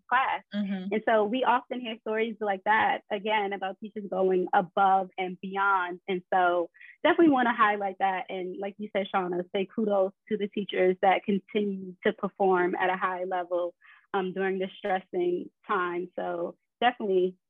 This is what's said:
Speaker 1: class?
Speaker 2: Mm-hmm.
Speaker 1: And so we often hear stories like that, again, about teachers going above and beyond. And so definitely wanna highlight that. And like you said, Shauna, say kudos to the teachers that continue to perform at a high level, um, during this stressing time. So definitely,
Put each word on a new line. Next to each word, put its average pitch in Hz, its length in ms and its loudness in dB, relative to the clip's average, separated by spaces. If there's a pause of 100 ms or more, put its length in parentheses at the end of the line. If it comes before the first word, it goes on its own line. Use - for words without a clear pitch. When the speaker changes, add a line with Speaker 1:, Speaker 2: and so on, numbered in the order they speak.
Speaker 1:
class? 240 360 0 (100)
Speaker 2:
Mm-hmm. 196 400 -4
Speaker 1:
And 214 140 -2
so 220 160 4
we 240 200 -2
often 247 380 0
hear 226 200 -8
stories 220 380 -2
like 196 260 -2
that, 208 340 2 (120)
again, 208 420 -2
about 190 260 -8
teachers 208 280 -10
going 185 460 2
above 190 640 2
and 185 240 -6
beyond. 190 680 0
And 180 140 -2 (100)
so 175 380 2 (340)
definitely 330 280 6
wanna 240 240 2
highlight 208 440 2
that. 190 300 0
And 185 300 -8
like 196 180 -8
you 208 180 -8
said, 196 160 0
Shauna, 180 400 -2
say 190 220 -2
kudos 202 380 0 (180)
to 214 80 0
the 202 120 -4
teachers 185 520 0
that 196 220 4
continue 196 720 -4 (100)
to 208 80 2
perform 185 640 0
at 185 160 0
a 185 60 -2
high 185 260 -4
level, 175 500 -4 (400)
um, 190 200 -2
during 190 260 -2
this 190 180 -4
stressing 185 720 -2 (180)
time. 180 480 -2
So 180 400 -6 (260)
definitely, 190 520 0 (160)